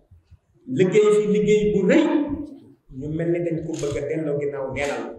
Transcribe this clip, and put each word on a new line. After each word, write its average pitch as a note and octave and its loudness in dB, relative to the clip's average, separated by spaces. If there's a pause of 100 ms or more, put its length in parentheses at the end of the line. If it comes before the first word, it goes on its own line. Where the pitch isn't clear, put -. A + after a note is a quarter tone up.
(720)
Liggéey G#3 4
fi G#3 2
liggéey G3+ 4
bu F#3 2
rëy, D4+ 4 (960)
ñu D3 -8
mel E3 -2
ni F3 0
dañ D#3+ -2
ko D#3+ -6
bëgg C#3+ -4
a - -6
delloo D3+ -2
ginnaaw C#3 -4
neenal. C3+ -4 (160)